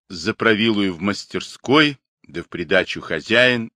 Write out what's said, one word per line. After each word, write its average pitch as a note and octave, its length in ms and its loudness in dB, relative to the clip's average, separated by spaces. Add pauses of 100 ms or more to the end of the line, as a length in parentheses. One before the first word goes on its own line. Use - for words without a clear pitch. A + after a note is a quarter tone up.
за F#2 260 -6
правилою G#2+ 600 2
в D#2+ 60 -12
мастерской, A#2+ 1000 0 (240)
да - 200 -12
в - 60 -18
придачу F2 520 0
хозяин, A#2 760 0